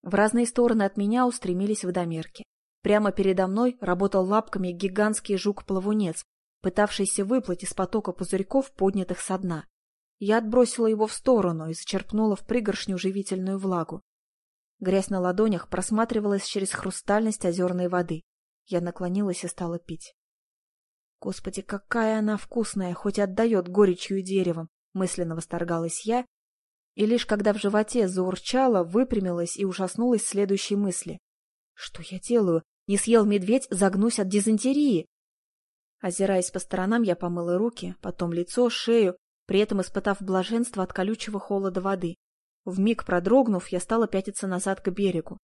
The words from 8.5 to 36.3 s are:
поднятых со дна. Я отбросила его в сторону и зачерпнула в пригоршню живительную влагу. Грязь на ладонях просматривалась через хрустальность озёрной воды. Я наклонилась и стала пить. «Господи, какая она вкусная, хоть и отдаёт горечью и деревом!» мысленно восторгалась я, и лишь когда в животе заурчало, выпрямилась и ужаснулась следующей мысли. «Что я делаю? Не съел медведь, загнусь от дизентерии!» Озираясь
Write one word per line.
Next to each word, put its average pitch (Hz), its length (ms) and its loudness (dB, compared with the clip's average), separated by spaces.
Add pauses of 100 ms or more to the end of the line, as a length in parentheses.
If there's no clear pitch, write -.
поднятых 190 480 0
со 185 200 -4
дна. 170 260 -6 (540)
Я 208 180 4
отбросила 233 480 4
его 220 220 2
в - 60 -10
сторону 175 560 2
и 160 40 -6
зачерпнула 208 640 0
в - 100 -14
пригоршню 202 540 -2
живительную 190 580 -2
влагу. 180 440 -4 (800)
Грязь 190 300 2
на 190 100 0
ладонях 185 500 2
просматривалась 208 760 0
через 196 260 -4
хрустальность 208 720 -2
озёрной 180 440 0
воды. 175 340 -2 (440)
Я 175 160 -2
наклонилась 180 640 -2
и 175 40 -6
стала 170 320 -6
пить. - 340 -14 (1040)
«Господи, 196 440 -10
какая 220 560 -2
она 214 180 0
вкусная, 196 560 -4
хоть 202 240 -2
и 208 40 2
отдаёт 196 460 2
горечью 190 520 4
и 185 40 -6
деревом!» 175 460 -2 (240)
мысленно 180 420 -2
восторгалась 170 680 -4
я, 240 200 0 (680)
и 208 100 2
лишь 233 200 2
когда 208 280 2
в 214 40 -2
животе 208 500 2
заурчало, 185 760 2
выпрямилась 180 760 0
и 196 80 0
ужаснулась 202 600 0
следующей 196 520 0
мысли. 196 420 -4 (540)
«Что - 280 -14
я 185 180 -12
делаю? 190 440 2 (240)
Не 196 100 2
съел 220 280 6
медведь, 208 440 2
загнусь 196 500 2
от 190 100 0
дизентерии!» 220 800 2 (920)
Озираясь 190 520 0